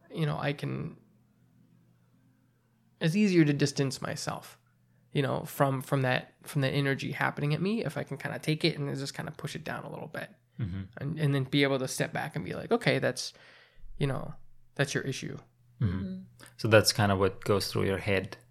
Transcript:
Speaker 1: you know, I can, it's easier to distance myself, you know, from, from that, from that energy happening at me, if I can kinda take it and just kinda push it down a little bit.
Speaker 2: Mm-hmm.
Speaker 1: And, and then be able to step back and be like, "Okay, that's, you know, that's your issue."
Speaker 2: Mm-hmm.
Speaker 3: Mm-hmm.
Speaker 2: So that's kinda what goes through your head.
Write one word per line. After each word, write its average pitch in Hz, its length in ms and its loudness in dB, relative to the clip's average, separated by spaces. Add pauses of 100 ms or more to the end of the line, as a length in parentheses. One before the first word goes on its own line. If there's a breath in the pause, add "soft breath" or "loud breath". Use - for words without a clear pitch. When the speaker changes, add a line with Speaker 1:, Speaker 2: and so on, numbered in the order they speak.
(140)
Speaker 1:
you 160 120 -2
know, 151 140 -2
I 143 140 -2
can, 139 420 -6 (2000)
it's 165 160 2
easier 190 280 8
to 147 100 6
distance 139 480 0
myself, - 560 -6 (540)
you 147 100 0
know, 127 240 0
from, 135 360 0
from 139 220 0
that, 127 300 -2 (100)
from - 180 -2
that 131 100 2
energy 135 400 0
happening 143 420 0
at - 80 -2
me, 208 220 -2
if - 140 -4
I 135 60 -4
can 135 140 -10
kinda 120 220 -8
take 156 240 -2
it 160 140 0
and 139 200 -4
just 139 180 -6
kinda - 160 -8
push - 240 -10
it 156 80 -10
down 120 200 -8
a - 80 -12
little - 160 -10
bit. - 220 -10 (300)
Speaker 2:
Mm-hmm. 98 220 -6 (160)
Speaker 1:
And, 151 220 -6
and 143 160 2
then 135 100 0
be 143 180 2
able 135 160 2
to 131 80 -4
step - 260 -4
back 123 220 -4
and - 100 -6
be - 80 -8
like, - 180 -6
"Okay, 151 280 2
that's, 127 340 -4 (640 soft breath)
you 143 100 2
know, 123 260 -6 (420)
that's 139 180 0
your - 100 -2
issue." - 340 -6 (440)
Speaker 2:
Mm-hmm. - 180 2
Speaker 3:
Mm-hmm. 185 220 -6 (360 loud breath)
Speaker 2:
So - 100 -2
that's 107 260 8
kinda 101 220 4
what 95 280 2
goes 101 280 2
through 101 140 0
your 95 120 0
head. 95 400 0 (140)